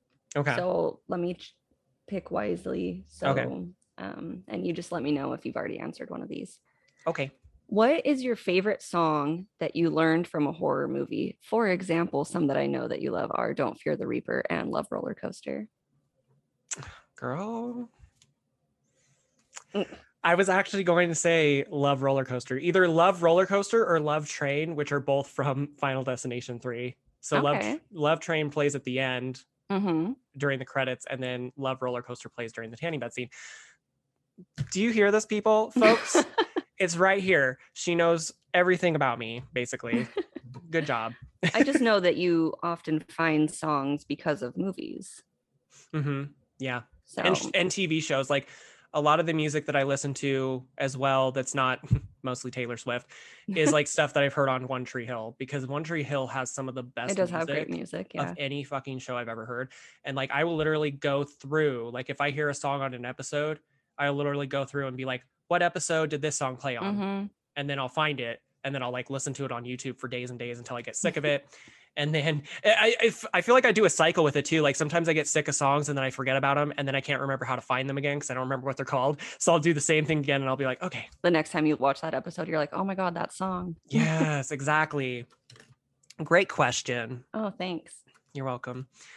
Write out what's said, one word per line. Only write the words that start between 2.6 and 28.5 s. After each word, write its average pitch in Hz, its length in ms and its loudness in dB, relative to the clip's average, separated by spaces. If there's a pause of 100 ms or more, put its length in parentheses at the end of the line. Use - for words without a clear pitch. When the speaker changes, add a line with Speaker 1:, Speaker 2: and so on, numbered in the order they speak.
Speaker 2:
So, - 220 -6
Speaker 1:
Okay. 131 180 0 (500)
Speaker 2:
um, - 500 -12
and 185 180 -6
you 175 80 -2
just 175 180 -10
let 170 120 -6
me 143 80 0
know 135 220 -2
if - 120 -10
you've - 100 -8
already - 240 -6
answered - 320 -10
one - 100 -10
of - 80 -12
these. - 300 -12 (480)
Speaker 1:
Okay. 147 240 -4 (340)
Speaker 2:
What 233 420 4
is 269 160 2
your 247 120 0
favorite 190 460 0
song 160 640 0 (140)
that - 160 -4
you 165 160 4
learned 160 360 4
from 151 200 0
a 147 40 -2
horror 147 360 0
movie? 139 560 -4
For 220 240 2
example, 170 580 0
some 170 220 0
that 135 100 2
I 139 80 2
know 131 220 -2
that 117 160 -4
you 135 80 -2
love - 240 -2
are - 180 0
Don't 135 260 -2
Fear 151 160 -2
the - 120 -6
Reaper - 420 -4
and - 220 -4
Love - 180 -4
Roller - 240 -6
Coaster. - 540 -10 (1500)
Speaker 1:
Girl. 226 720 -8 (1800)
Speaker 2:
Mm. 202 140 -2 (360)
Speaker 1:
I 170 120 6
was 185 140 4
actually 196 340 2
going 175 260 6
to 165 60 0
say 151 540 4
Love 143 320 2
Roller 135 240 2
Coaster. 127 320 -4
Either 175 300 4
Love 170 360 6
Roller 170 220 8
Coaster 202 400 2
or 170 140 4
Love 151 280 0
Train, 151 480 -2
which 147 160 -2
are 143 80 2
both 139 300 0
from 143 400 -2 (100)
Final 135 240 0
Destination 123 560 -6
three. 123 380 -8 (240)
So 147 200 0
Love 147 180 2
Tr-, - 80 -2
Speaker 2:
Okay. 277 120 -4 (120)
Speaker 1:
Love 156 280 2
Train 156 300 -2
plays 143 260 0